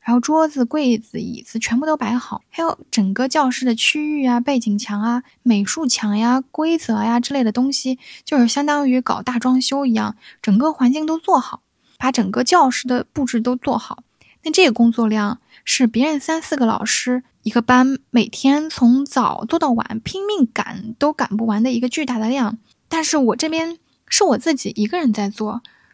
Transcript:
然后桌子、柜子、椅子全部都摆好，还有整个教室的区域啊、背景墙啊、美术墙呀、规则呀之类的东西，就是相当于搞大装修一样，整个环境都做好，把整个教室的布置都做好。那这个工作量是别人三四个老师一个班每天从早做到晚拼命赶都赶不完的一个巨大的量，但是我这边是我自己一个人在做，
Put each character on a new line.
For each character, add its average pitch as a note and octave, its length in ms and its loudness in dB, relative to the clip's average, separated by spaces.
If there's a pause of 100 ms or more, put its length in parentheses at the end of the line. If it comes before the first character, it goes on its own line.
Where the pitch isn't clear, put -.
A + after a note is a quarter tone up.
然 A#3 120 0
后 B3 60 6
桌 D#4 280 2
子、 C#4+ 160 -2
柜 B3 340 0
子、 - 220 -10
椅 - 220 -10
子 - 160 -10
全 A3+ 220 -2
部 D#4 80 -2
都 D#4 100 2
摆 A#3 180 -2
好， - 340 -6
还 - 120 -8
有 E4 160 -2 (140)
整 G3 220 0
个 B3+ 140 -2
教 C4+ 220 2
室 B3+ 160 -4
的 A#3+ 80 2
区 D4+ 480 -2
域 C4 60 2
啊、 A#3+ 120 2
背 B3+ 200 0
景 G#3 180 -2
墙 G#3 240 -4
啊、 A#3+ 220 -2 (180)
美 G#3 240 2
术 D#4+ 220 -4
墙 G#3 300 0
呀、 A#3+ 220 2
规 D#4+ 380 -2
则 A3 260 -2
呀 A#3 160 2
之 B3 140 -4
类 C4+ 100 2
的 A3 80 2
东 C4 220 0
西， C4 240 -4 (260)
就 D4+ 140 0
是 A#3+ 100 6
相 C#4+ 180 0
当 D4 220 0
于 B3+ 140 2
搞 - 220 -4
大 B3 160 -2
装 B3+ 200 2
修 C4+ 280 -2
一 A#3 60 2
样， G#3+ 220 -2 (260)
整 G3+ 140 4
个 C#4+ 160 4
环 B3+ 220 2
境 D#4 120 -4
都 D#4+ 120 0
做 E4 200 2
好， - 240 -4 (360)
把 B3+ 120 -2
整 G3+ 220 0
个 A#3+ 140 0
教 D#4 240 6
室 - 180 -4
的 B3 240 -2
布 C#4 140 -2
置 A#3+ 160 -2
都 B3 160 -2
做 B3 200 -2
好。 - 260 -10 (420)
那 D#4+ 60 -4
这 F#4 140 6
个 B3 80 4
工 A#3 180 4
作 A3+ 160 0
量 G#3 320 -2 (240)
是 - 240 0
别 A#3 180 2
人 D#4 140 0
三 D#4+ 220 -2
四 D#4 160 -4
个 B3+ 80 2
老 A3 180 0
师 B3 400 -2 (200)
一 A3 60 -2
个 A#3 120 0
班 B3+ 360 2 (120)
每 - 180 2
天 D4 420 0
从 B3+ 360 4
早 - 400 -2
做 D#4+ 120 -2
到 D#4+ 140 0
晚 A3 320 -2
拼 G4 240 -6
命 G4 260 2
赶 A3 460 -8
都 D4 140 0
赶 G#3 240 -4
不 A3+ 80 -2
完 G#3+ 180 0
的 B3+ 80 0
一 A#3 80 -2
个 B3+ 80 -2
巨 D4 180 -4
大 B3 140 -4
的 A3 80 -2
量， A#3 300 -2 (320)
但 D#4+ 120 -2
是 D#4+ 140 -2
我 B3+ 220 2
这 D#4+ 100 -2
边 E4 300 -4 (280)
是 - 200 2
我 C#4+ 120 2
自 D#4 160 0
己 B3 220 -4
一 G#3 100 0
个 E4 140 -4
人 C4 140 2
在 G3+ 160 -2
做， A3 320 -8 (320)